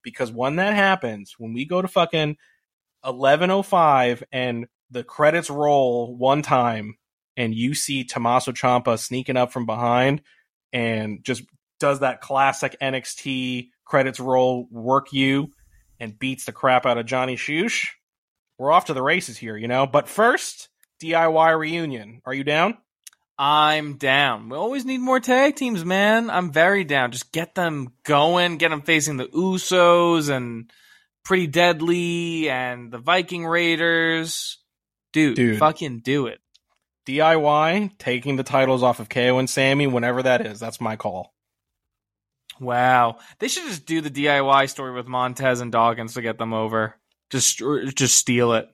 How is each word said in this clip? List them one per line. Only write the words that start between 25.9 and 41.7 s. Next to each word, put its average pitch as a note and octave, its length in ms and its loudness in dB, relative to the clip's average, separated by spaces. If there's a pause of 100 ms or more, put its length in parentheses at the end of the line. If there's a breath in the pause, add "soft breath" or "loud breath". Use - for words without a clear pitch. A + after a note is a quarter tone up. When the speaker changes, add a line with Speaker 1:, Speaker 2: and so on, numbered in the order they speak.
Speaker 2:
I'm F3+ 220 -2
very F3+ 320 4
down. C#3 280 0
Just B2 200 -12
get E3 240 -6
them D3+ 360 -4 (120)
going, E3 540 2
get E3 120 2
them D3+ 140 -4
facing D3+ 340 0
the B2+ 80 -4
Usos F3 1040 2
and B2+ 420 -6 (540 soft breath)
Pretty F#3 220 2
Deadly E3+ 1040 0
and B2 400 -6
the A#2+ 80 -12
Viking E3+ 460 -2
Raiders. E3 1120 -2 (540)
Dude, D3 220 2
Speaker 1:
Dude. A#2 240 2
Speaker 2:
fucking D3+ 420 -2
do C3 260 -2
it. - 120 -12 (640)
Speaker 1:
D C3+ 160 -4
I D#3+ 160 6
Y D#3 600 2
taking B2+ 400 -4
the C3 60 -4
titles C3 400 2
off B2 160 2
of A2 100 -16
K B2 220 2
O B2+ 80 2
and C3 100 -2
Sammy C#3 380 2
whenever B2 360 0
that B2 220 2
is. G#2 140 -12
That's A2+ 200 -10
my A2 160 -6
call. F#2 380 -10 (1300)